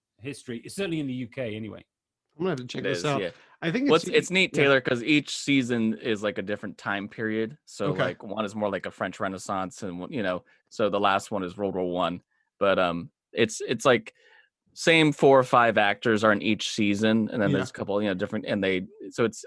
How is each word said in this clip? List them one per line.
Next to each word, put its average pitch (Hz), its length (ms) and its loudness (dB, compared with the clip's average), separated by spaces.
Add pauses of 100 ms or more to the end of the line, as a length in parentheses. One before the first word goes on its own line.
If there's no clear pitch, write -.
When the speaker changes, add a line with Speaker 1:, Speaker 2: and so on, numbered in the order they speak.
(200)
Speaker 1:
history. 123 440 -12
It's 139 120 -16
certainly 175 240 -4
in 143 60 -4
the 127 80 -6
U 127 120 -6
K 113 300 -8
anyway. 101 280 -12 (520)
Speaker 2:
I'm 160 80 -4
gonna 190 60 0
have 143 80 -2
to 127 80 -10
check - 140 -8
Speaker 3:
It - 40 -4
Speaker 2:
this 92 140 -2
Speaker 3:
is, 85 80 -4
Speaker 2:
out. 139 160 0
Speaker 3:
yeah. 87 80 -4 (320)
Speaker 2:
I 165 100 0
think 254 160 -2
Speaker 3:
Well, - 80 6
Speaker 2:
it's - 80 0
Speaker 3:
it's, 175 120 0
it's 151 140 2
neat, 180 240 2
Speaker 2:
yeah. 156 100 4
Speaker 3:
Taylor, 139 160 6
'cause 123 220 0
each 147 340 0
season 120 640 0
is, 107 240 -4
like, 104 160 -2
a 101 40 -4
different 101 360 -6
time 101 300 -4
period. 110 560 -4
So, - 220 -6
Speaker 2:
Okay. 95 180 0
Speaker 3:
like, 90 180 -6
one 107 220 -6
is 101 100 -8
more 104 160 -2
like 95 160 -6
a 92 40 -10
French 95 300 -8
Renaissance, 95 640 -6
and 90 180 -8
one, 90 120 -12
you 127 100 -4
know, 92 220 -4 (240)
so 107 220 0
the 101 100 0
last 101 300 2
one 101 120 -4
is 90 140 -8
World 98 180 -2
War 92 160 -2
One. 87 300 -2 (400)
But, 95 180 4
um, 87 320 0 (220)
it's, - 300 -2
it's, - 240 -4
like, - 260 4 (640)
same 160 380 4
four 135 260 8
or 127 60 6
five 117 340 4
actors 104 460 2
are 110 80 6
in 80 100 0
each 101 280 -2
season, 110 640 2
and 123 100 -2
then 98 80 2
Speaker 2:
Yeah. 95 60 2
Speaker 3:
there's 120 140 -2
a - 20 -16
couple, 104 300 -4
you 104 60 0
know, 95 60 0
different, 101 320 -6
and 104 160 -2
they, 95 240 0 (240)
so 123 140 0
it's, - 220 -4